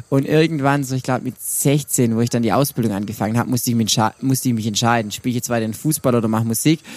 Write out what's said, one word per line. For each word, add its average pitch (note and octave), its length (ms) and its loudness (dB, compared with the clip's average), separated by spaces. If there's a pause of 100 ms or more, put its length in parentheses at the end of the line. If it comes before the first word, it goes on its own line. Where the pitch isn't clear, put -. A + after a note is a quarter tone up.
Und C#3 160 2
irgendwann, C#3+ 580 2
so C3 120 -4
ich B2+ 80 -4
glaub B2+ 200 -2
mit B2+ 180 -8
sechzehn, C3+ 760 0
wo - 20 2
ich A#2 100 2
dann A#2 140 0
die A2 80 2
Ausbildung A#2 400 0
angefangen G#2 460 -2
hab, A#2+ 100 0
musste B2 220 -2
ich A#2 80 2
mich A2+ 100 2
entscha-, A2 320 2
musste C3 300 0
ich A#2+ 40 2
mich A2 140 -2
entscheiden, A2+ 460 0
spiel - 160 -6
ich A#2+ 60 0
jetzt A#2+ 140 -4
weiter A#2 160 0
in A2 80 -4
Fußball D3 400 0
oder A2+ 140 2
mach A2 160 0
Musik? A2+ 380 0 (160)